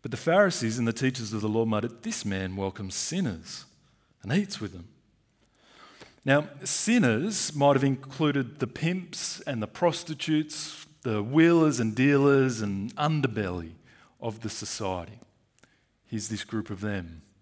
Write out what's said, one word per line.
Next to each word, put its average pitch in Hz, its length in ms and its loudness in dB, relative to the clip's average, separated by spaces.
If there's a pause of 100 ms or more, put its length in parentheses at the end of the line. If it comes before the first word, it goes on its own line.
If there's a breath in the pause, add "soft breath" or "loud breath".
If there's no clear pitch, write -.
But 117 80 -10
the 117 80 -6
Pharisees 165 600 2
and 120 80 2
the 117 60 2
teachers 127 400 -2
of 107 80 -4
the 107 80 -2
law 113 160 2
muttered, 110 380 -2
'This 220 240 -6
man 95 300 -4
welcomes 95 400 -6
sinners 147 680 -4 (580)
and 95 80 -8
eats 101 300 0
with 101 120 -8
them.'" 87 160 -16 (1400 loud breath)
Now, 143 260 4 (120)
sinners 185 880 2
might 143 220 6
have 131 80 4
included 139 760 0
the 123 80 -2
pimps - 720 -4
and 131 200 -6
the 104 60 -2
prostitutes, - 1200 -2 (160)
the 107 180 -2
wheelers 156 600 4
and 110 160 0
dealers 135 640 4
and 101 340 -4
underbelly 107 800 -2 (480 soft breath)
of 113 220 -8
the 110 60 -6
society. 98 680 -6 (880 soft breath)
Here's 107 220 -6
this 107 160 -6
group 107 260 -6
of 95 100 -10
them 90 420 -6 (200)